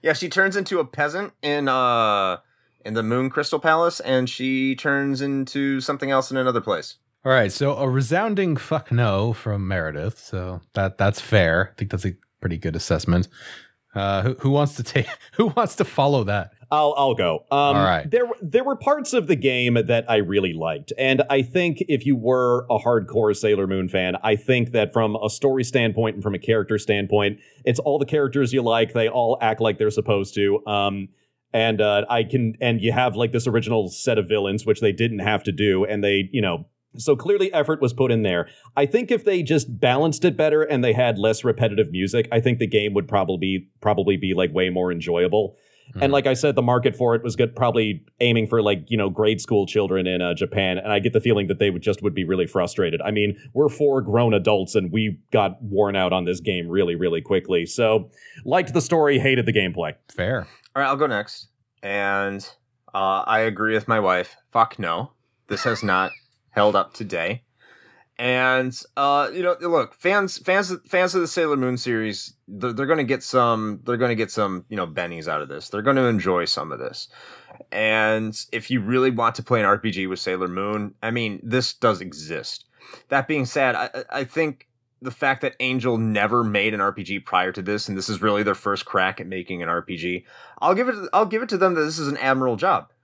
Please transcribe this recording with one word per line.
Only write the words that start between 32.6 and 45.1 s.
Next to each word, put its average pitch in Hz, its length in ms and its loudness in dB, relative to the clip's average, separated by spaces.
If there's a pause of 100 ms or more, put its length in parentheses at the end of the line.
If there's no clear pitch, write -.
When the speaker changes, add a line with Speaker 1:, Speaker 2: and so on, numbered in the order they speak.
Speaker 3:
you 113 100 2
have, 123 240 0
like, 117 160 0
this 120 160 -2
original 110 400 0
set - 300 -2
of 95 100 0
villains, 98 380 0
which 110 160 2
they 107 100 2
didn't 113 280 -2
have 101 260 0
to 98 80 -2
do, 98 320 2
and 104 180 -2
they, 98 300 0
you 120 80 0
know, 87 260 -2 (300)
so 139 180 2
clearly 190 380 0
effort 156 280 0
was 120 120 2
put 123 180 0
in 113 120 2
there. 87 260 0 (260)
I 143 120 2
think 233 220 0
if 233 140 2
they 190 180 2
just 123 380 -2
balanced 147 460 2
it 143 100 4
better 151 280 2
and 139 200 0
they 120 80 4
had 117 260 2
less 107 280 0
repetitive 101 460 0
music, 98 380 0
I 117 120 2
think 120 180 0
the 110 80 0
game 104 280 0
would 101 120 0
probably, 95 600 -2 (100)
probably 101 380 2
be, 92 160 -2
like, 87 200 0
way 92 160 0
more 90 220 -2
enjoyable. 87 640 0 (360)